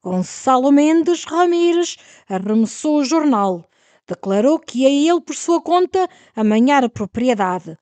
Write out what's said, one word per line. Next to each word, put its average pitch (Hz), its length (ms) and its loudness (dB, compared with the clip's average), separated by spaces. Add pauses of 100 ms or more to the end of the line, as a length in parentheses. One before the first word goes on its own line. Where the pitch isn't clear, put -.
Gonçalo 254 680 0
Mendes 320 520 2
Ramires 339 720 0 (320)
arremessou 214 680 -2
o 285 60 0
jornal. 233 600 0 (440)
Declarou 202 500 0
que - 220 -8
ia 285 320 2
ele, 349 80 0
por - 160 -12
sua 339 240 -2
conta, 359 480 -2 (260)
amanhar 233 480 2
a 233 60 -2
propriedade. 196 920 -4